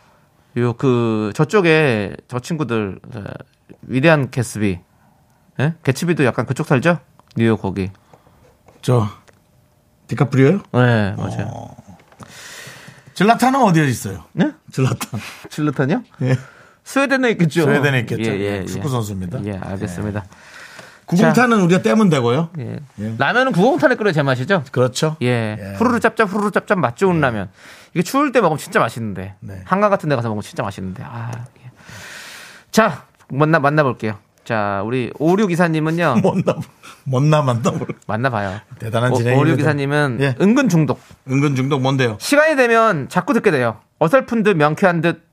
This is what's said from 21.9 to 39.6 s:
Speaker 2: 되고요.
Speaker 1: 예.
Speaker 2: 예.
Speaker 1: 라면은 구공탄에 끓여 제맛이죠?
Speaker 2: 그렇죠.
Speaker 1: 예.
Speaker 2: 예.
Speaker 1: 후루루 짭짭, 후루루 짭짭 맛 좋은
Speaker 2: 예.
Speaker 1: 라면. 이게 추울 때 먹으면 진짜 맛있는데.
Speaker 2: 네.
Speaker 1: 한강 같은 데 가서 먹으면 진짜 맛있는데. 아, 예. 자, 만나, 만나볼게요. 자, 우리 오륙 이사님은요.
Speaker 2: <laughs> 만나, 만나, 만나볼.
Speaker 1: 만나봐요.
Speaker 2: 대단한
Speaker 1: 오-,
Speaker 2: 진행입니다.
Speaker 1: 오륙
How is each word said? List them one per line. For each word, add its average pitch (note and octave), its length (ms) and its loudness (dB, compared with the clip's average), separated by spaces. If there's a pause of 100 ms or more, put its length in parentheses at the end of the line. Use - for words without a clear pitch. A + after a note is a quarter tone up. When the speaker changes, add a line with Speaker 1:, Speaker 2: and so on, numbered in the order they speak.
Speaker 2:
되고요. C#3 400 2 (100)
Speaker 1:
예. A2+ 200 -10 (200)
Speaker 2:
예. G#2+ 180 -6
Speaker 1:
라면은 A3 360 0
구공탄에 B3+ 420 2
끓여 G#3+ 160 0
제맛이죠? C#3 600 0
Speaker 2:
그렇죠. C3 500 0
Speaker 1:
예. A2+ 380 -2
Speaker 2:
예. G2 180 -12
Speaker 1:
후루루 A#3 240 2
짭짭, A3 260 2
후루루 G3+ 240 -2
짭짭 - 260 -2
맛 B2 200 -2
좋은 F#3 200 2
Speaker 2:
예. D#3 40 2
Speaker 1:
라면. A2 280 -2 (440)
이게 E3+ 100 -2
추울 C#4 300 0
때 B3+ 80 4
먹으면 D#3 160 2
진짜 - 240 -2
맛있는데. G2+ 580 -4
Speaker 2:
네. G2 240 -16
Speaker 1:
한강 G3+ 260 0
같은 F#3+ 200 -2
데 C#3+ 60 2
가서 A#2 120 -4
먹으면 G#2+ 160 -4
진짜 - 200 -10
맛있는데. F#2+ 420 -10
아, A#2 260 -12 (320)
예. B2 80 -20 (1000)
자, G#3+ 340 2 (240)
만나, D#3 300 2
만나볼게요. C3 580 0 (260)
자, G2+ 420 -2
우리 B2 320 -4
오륙 F3+ 340 2
이사님은요. D#3+ 720 0
Speaker 2:
<laughs> - 20 -
만나, F#3 320 0 (500)
만나, D3 360 2
만나볼. B2+ 460 -2 (200)
Speaker 1:
만나봐요. G#2+ 520 -4 (200)
Speaker 2:
대단한 A#2 320 -2
Speaker 1:
오-, B2+ 60 0
Speaker 2:
진행입니다. B2 240 2
Speaker 1:
오륙 D3+ 200 2